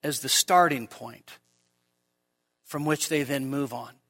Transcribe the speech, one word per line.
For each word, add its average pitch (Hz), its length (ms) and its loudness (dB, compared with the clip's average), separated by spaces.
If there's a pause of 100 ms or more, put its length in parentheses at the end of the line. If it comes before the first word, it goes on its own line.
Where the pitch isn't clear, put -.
as 147 160 -4
the 135 100 -8
starting 156 600 4
point - 500 -18 (1300)
from 147 200 -6
which 151 240 0
they 151 140 2
then 135 240 -2
move 139 260 -2
on. 120 200 -10 (180)